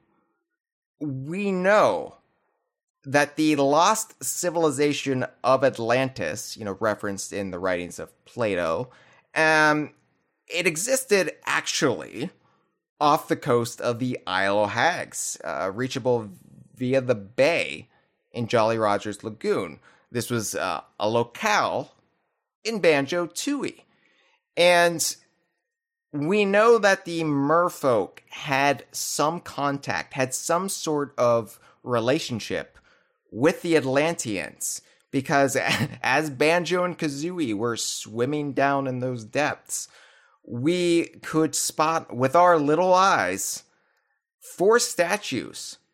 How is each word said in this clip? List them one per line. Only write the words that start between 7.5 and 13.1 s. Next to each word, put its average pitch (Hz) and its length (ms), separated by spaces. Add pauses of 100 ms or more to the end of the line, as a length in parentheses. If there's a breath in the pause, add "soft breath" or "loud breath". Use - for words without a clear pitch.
the 87 80
writings 90 400
of 82 120 (140)
Plato, 98 640 (460 soft breath)
um, 156 580 (540)
it 175 200
existed 190 640 (140)
actually 123 840 (680)
off 151 280